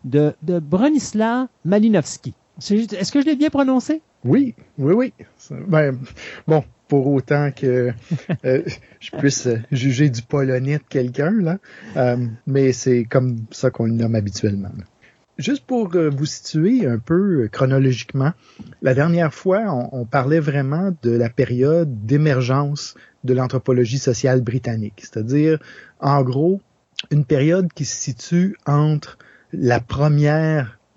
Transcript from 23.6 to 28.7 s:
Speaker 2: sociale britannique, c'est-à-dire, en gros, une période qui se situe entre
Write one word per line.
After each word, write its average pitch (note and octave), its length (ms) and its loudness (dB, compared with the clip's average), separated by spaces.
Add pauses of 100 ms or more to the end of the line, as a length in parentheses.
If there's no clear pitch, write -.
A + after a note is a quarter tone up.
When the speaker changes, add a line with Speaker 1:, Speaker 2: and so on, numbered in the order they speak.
Speaker 2:
sociale B2+ 440 0
britannique, A2+ 580 -6
c'est-à-dire, D3 600 -2 (380)
en C#3+ 240 2
gros, D3+ 380 0 (500)
une D3+ 140 2
période D#3+ 480 2
qui C#3+ 140 -8
se - 100 -8
situe F3 580 -2 (120)
entre D3+ 500 0 (400)